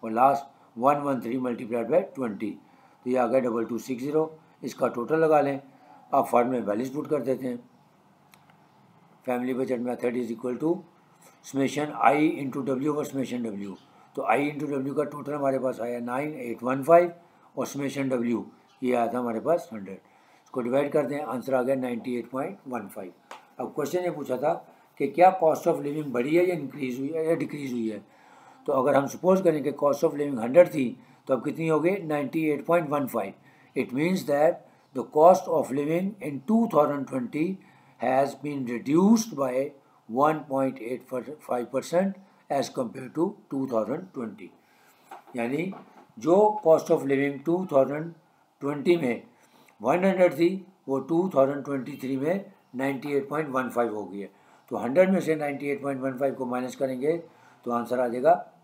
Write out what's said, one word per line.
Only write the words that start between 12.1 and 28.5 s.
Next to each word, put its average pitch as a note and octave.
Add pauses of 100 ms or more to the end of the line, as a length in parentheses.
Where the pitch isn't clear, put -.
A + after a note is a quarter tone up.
into C3+
W C3
over D3
summation A#2+
W। G2+ (400)
तो C#3
I A#2 (100)
into D3
W C#3
का D3
टोटल C#3+
हमारे C3+
पास B2+
आया A#2+
नाइन C3
एट A#2
वन C3
फ़ाइव E3+ (440)
और B2
summation C#3
W A#2 (400)
ये B2
आया A#2
था B2
हमारे A#2
पास C#3+
हंड्रेड। F#2+
इसको -
डिवाइड C#3
करते C#3+
हैं, D3
आंसर B2+
आ B2+
गया C3
नाइंटी B2
एट A#2
पॉइंट D#3+ (100)
वन A#2
फ़ाइव। F#2 (480)
अब A#2
क्वेश्चन E3
ये F3
पूछा B2+
था D3+ (460)
कि C#3
क्या F3+
cost D#3
of E3+
living D3
बढ़ी B2+
है F3+
या F3+
इंक्रीज C3+
हुई C#3
है D#3+
या E3
डिक्रीज C#3+
हुई A2+
है, G2+ (640)